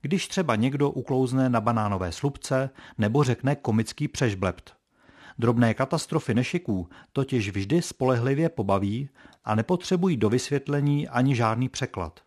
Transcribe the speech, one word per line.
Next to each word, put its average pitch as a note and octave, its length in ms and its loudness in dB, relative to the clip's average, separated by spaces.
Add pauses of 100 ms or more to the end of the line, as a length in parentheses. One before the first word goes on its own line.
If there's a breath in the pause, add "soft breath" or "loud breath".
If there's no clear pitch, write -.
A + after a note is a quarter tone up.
když E3 280 -2
třeba D#3 280 0
někdo C#3 340 2
uklouzne C3 580 0
na A#2+ 120 2
banánové G#2 520 0
slupce C3+ 580 -4 (280 loud breath)
nebo A2+ 260 4
řekne C3 320 0
komický A2+ 520 -2
přežblebt. G2 640 -2 (680 loud breath)
Drobné A#2 360 4
katastrofy C3+ 600 -2
nešiků A2+ 540 -2 (240 loud breath)
totiž B2+ 380 -2
vždy G2+ 320 0
spolehlivě C3 680 0
pobaví G2+ 600 -2 (360 loud breath)
a A2 100 0
nepotřebují F3 640 0
dovysvětlení C#3+ 920 0
ani C3 280 2
žádný A#2 320 0
překlad. - 580 -8